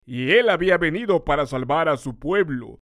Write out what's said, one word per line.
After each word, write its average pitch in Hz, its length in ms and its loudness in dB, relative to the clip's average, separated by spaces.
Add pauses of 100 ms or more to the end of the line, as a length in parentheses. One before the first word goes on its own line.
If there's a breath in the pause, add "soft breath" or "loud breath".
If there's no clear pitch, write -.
y 123 260 -4
él 233 180 6
había 180 280 2
venido 175 460 0
para 147 220 0
salvar 139 440 -2
a 143 80 0
su 123 220 -12
pueblo, 143 680 -4